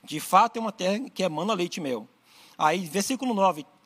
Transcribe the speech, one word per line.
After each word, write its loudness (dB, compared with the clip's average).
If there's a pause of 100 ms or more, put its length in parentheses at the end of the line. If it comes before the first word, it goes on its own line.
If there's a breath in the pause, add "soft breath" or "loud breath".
De -8
fato, 4
é -4
uma -6
terra -2
que -6
emana 0
leite -4
e -6
mel." -4 (520 loud breath)
Aí, 2
versículo -2
nove, 2 (220)